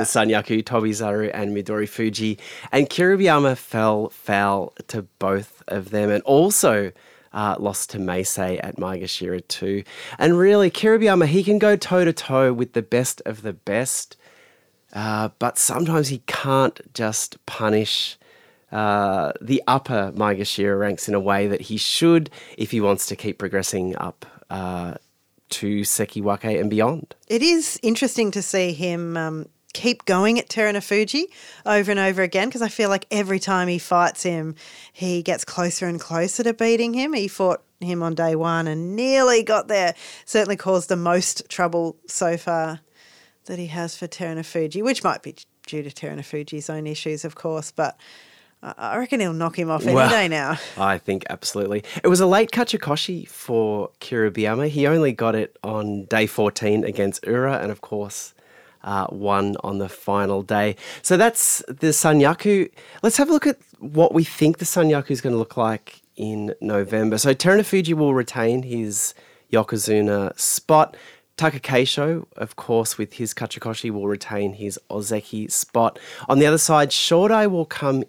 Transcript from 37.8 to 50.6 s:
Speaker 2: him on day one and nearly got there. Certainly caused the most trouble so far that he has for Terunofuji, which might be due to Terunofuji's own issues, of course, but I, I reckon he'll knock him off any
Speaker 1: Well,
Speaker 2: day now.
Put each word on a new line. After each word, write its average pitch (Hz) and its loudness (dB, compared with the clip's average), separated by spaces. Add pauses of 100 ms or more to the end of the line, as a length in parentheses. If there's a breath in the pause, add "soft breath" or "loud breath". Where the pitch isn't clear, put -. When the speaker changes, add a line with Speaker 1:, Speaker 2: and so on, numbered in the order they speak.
Speaker 2:
him 175 -4
on 165 -2
day 160 0
one 165 0
and 165 -6
nearly 254 4
got 214 0
there. 185 2 (300 loud breath)
Certainly 202 0
caused 185 0
the 190 0
most 175 0
trouble 170 -2
so 170 -2
far 160 -4 (640 soft breath)
that 180 -10
he 175 -10
has 165 -8
for 175 -10
Terunofuji, 165 -6
which 233 -2
might 170 -2
be 139 -16 (300)
due 151 -10
to 143 -12
Terunofuji's 151 -12
own 156 -8
issues, 151 -8
of 147 -10
course, 160 -8
but - -4 (640 soft breath)
I, - -12
I 117 -4
reckon 247 -2
he'll 180 -2
knock 165 -4
him 170 -4
off 156 -2
any 135 2
Speaker 1:
Well, 131 8
Speaker 2:
day 202 4
now. 156 -2 (200)